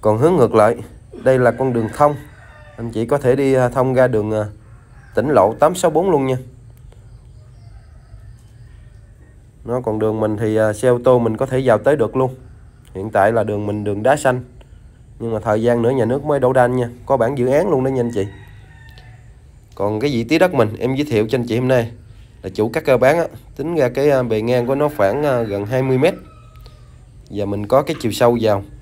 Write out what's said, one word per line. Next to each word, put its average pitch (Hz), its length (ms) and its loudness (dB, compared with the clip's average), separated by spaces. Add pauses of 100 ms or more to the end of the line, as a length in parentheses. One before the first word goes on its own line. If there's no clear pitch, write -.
Còn 107 160 2
hướng 160 180 4
ngược 123 200 4
lại, 110 200 6 (480)
đây 131 160 4
là 123 120 4
con 127 220 -2
đường 113 200 -2
thông. 147 220 2 (600)
Anh 117 140 -10
chị 110 140 -4
có 139 120 0
thể 127 180 2
đi, 135 180 0
à, 127 160 2
thông 131 240 -2
ra 127 140 4
đường, 107 240 -2
à, 107 140 -2 (720)
tỉnh 120 140 0
lộ 110 240 4
tám 156 220 2
sáu 175 160 0
bốn 175 200 2
luôn 135 160 2
nha. 127 100 -2 (3250)
Nó 123 160 -4
còn 110 180 -4
đường 110 200 -2
mình 107 180 -2
thì, 110 180 -2
à, 107 180 2
xe 117 160 -2
ô 123 140 2
tô 127 160 6
mình 113 180 -2
có 135 80 -2
thể 131 200 -2
vào 113 120 4
tới 135 180 2
được 147 200 -2
luôn. 131 200 -2 (580)
Hiện 98 160 -8
tại 104 220 2
là 113 120 0
đường 104 220 -4
mình 104 180 -4
đường 104 200 -4
đá 131 120 2
xanh. 127 280 -2 (760)
Nhưng 117 140 -6
mà 107 60 -4
thời 107 220 -2
gian 120 200 2
nữa 117 80 2
nhà 131 160 0
nước 131 180 -2
mới 147 160 0
đổ 127 140 2
đan 127 220 2
nha. 120 140 -2 (160)
Có 135 120 0
bản 139 200 0
dự 123 100 0
án 151 220 2
luôn 135 140 0
đó 135 60 -2
nha 131 120 -2
anh 117 120 -2
chị. 98 140 -4 (1500)
Còn 104 240 -2
cái 143 120 -2
vị 117 120 -2
trí 151 160 0
đất 185 140 2
mình 110 260 2
em 131 160 -2
giới 143 100 -2
thiệu 110 240 0
cho 131 80 0
anh 120 80 -2
chị 113 120 -2
hôm 127 100 -2
nay 120 240 0 (500)
là 98 80 -10
chủ 104 200 -2
cắt - 160 -6
ra 131 120 4
bán 131 200 4
á, 170 80 0 (300)
tính 160 200 -6
ra 135 140 2
cái, 135 200 0
à, 131 140 2
bề 110 180 -2
ngang 120 260 0
của 135 80 0
nó 147 220 0
khoảng, 107 260 0
à, 131 180 0
gần 101 240 -4
hai 127 160 -2
mươi 131 160 0
mét. 180 160 2 (1160)
Và 101 160 -6
mình 101 220 -6
có 135 140 4
cái 156 180 -4
chiều 113 120 -4
sâu 120 300 2
vào 104 220 0 (180)